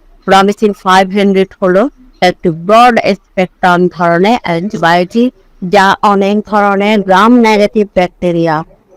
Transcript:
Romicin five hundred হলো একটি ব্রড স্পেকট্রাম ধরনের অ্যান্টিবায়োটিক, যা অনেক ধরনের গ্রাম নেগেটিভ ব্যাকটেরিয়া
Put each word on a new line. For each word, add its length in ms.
Romicin 460
five 380
hundred 360
হলো 260
একটি 300
ব্রড 480
স্পেকট্রাম 720
ধরনের 540
অ্যান্টিবায়োটিক, 920
যা 340
অনেক 440
ধরনের 540
গ্রাম 360
নেগেটিভ 580
ব্যাকটেরিয়া 680